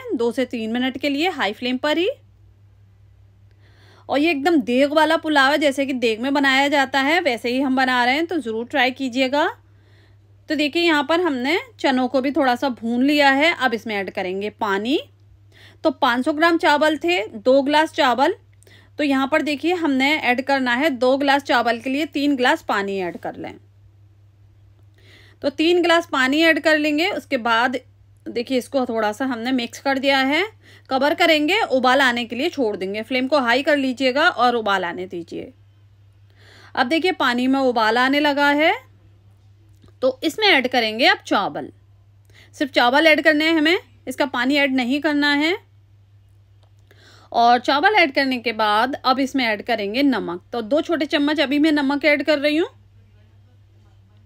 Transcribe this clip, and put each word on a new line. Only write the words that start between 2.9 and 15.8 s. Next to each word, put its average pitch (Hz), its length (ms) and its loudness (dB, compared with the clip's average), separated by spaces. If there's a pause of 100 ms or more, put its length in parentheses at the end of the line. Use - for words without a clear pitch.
और 262 100 0
ये 320 120 2
एकदम 302 300 2
देग 254 320 0
वाला 311 240 2
पुलाव 302 360 2
है, 302 60 2
जैसे 277 280 -2
कि 285 60 -4
देग 226 280 -2
में 277 140 -2
बनाया 277 340 2
जाता 277 320 0
है, 311 200 2
वैसे 247 300 -2
ही 254 100 -2
हम 262 160 -2
बना 254 280 0
रहे 254 100 2
हैं, 330 120 -2
तो 339 120 -4
ज़रूर 226 280 -6
ट्राई 262 240 0
कीजिएगा। 262 580 -2 (1000)
तो 311 60 -2
देखिए, 302 280 -2
यहाँ 302 260 2
पर 330 120 2
हमने 294 380 0 (200)
चनों 254 300 0
को 262 120 0
भी 277 100 -2
थोड़ा 262 260 2
सा 277 120 -2
भून 240 360 -2
लिया 285 260 4
है। 294 240 4
अब 254 200 -2
इसमें 214 220 -6
ऐड 196 140 -6
करेंगे 196 400 -6
पानी। 214 480 -2 (840)